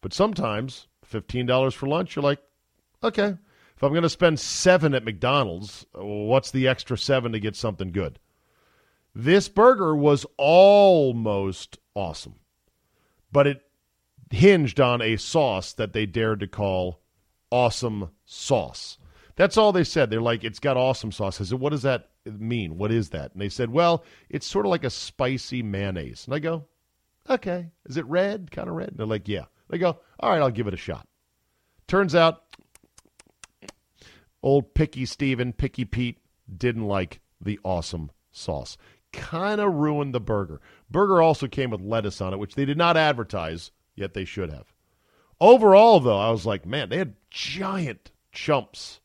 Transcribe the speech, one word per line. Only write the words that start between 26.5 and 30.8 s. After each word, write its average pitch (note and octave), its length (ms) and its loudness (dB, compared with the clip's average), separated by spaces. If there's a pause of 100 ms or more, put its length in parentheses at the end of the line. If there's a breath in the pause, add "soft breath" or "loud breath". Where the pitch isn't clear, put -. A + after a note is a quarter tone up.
"Okay. F3 400 -4 (160)
Is C#3 100 -10
it D#3 100 -4
red? F#3 440 -2
Kinda - 220 -10
red?" E3 160 -8
And - 100 -16
they're A2 80 -6
like, G#2+ 220 -6
"Yeah." G2+ 160 -4 (260)
They E3+ 80 -6
go, E3+ 200 -2 (200 soft breath)
"All - 120 -2
right, E3+ 100 2
I'll C3+ 100 2
give A2 160 -4
it F#2+ 80 -6
a - 20 -10
shot." D#2 300 -10 (800)